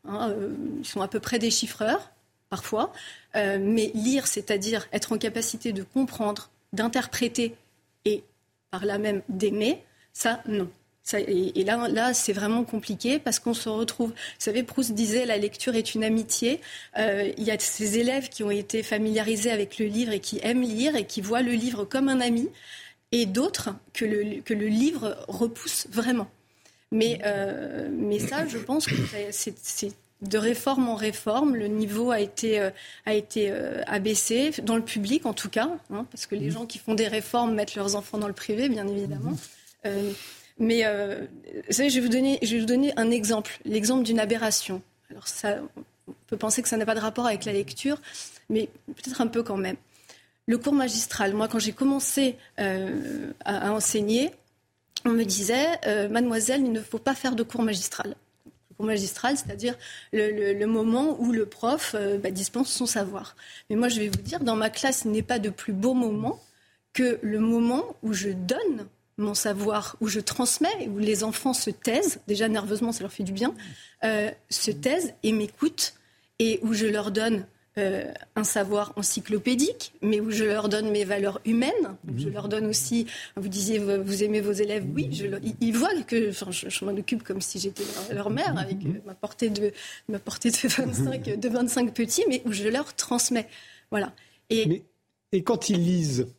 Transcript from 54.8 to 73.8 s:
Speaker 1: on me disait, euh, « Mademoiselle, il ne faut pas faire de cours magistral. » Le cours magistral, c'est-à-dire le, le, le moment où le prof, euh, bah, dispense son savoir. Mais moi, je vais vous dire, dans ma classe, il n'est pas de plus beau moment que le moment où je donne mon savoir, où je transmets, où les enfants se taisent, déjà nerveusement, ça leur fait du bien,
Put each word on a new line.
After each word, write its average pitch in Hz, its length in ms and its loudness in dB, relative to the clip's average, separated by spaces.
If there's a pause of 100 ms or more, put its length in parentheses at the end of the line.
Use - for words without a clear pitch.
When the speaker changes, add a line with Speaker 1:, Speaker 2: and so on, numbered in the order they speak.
Speaker 1:
on 240 60 4
me 226 120 4
disait, 208 440 2 (180)
euh, « 208 240 2
Mademoiselle, 233 560 2
il 240 60 2
ne 220 100 0
faut 220 160 -8
pas 269 160 0
faire 254 220 0
de 226 80 0
cours 233 180 -2
magistral. » 208 540 -2 (560)
Le - 40 -20
cours 208 120 -4
magistral, 220 500 0
c'est-à-dire 233 380 -4 (360)
le, 214 200 2
le, 208 220 2
le 202 120 2
moment 226 560 4
où 240 100 4
le 226 140 2
prof, 240 520 0
euh, 202 200 0
bah, 196 140 -2
dispense 196 400 -2
son 247 160 0
savoir. 196 480 -4 (340)
Mais 214 60 0
moi, 240 140 4
je 226 100 0
vais 208 80 0
vous 196 140 -2
dire, - 180 -6
dans 233 160 2
ma 220 160 2
classe, 262 340 0
il 220 60 2
n'est 214 100 2
pas 240 180 0
de 208 100 -2
plus - 220 -6
beau 208 220 2
moment 233 480 0 (520)
que 254 280 2
le 214 180 0
moment 233 640 2
où 220 100 -2
je 196 180 -2
donne 220 580 -2 (320)
mon 208 140 -2
savoir, 208 680 -2
où 220 60 -2
je 208 120 -2
transmets, 294 720 0
où 202 100 -6
les 208 240 2
enfants 220 300 -2
se - 160 -2
taisent, 226 580 0
déjà 208 220 2
nerveusement, 220 420 0
ça 226 100 -6
leur 190 120 -6
fait - 100 -6
du 185 80 -4
bien, 220 220 0 (500)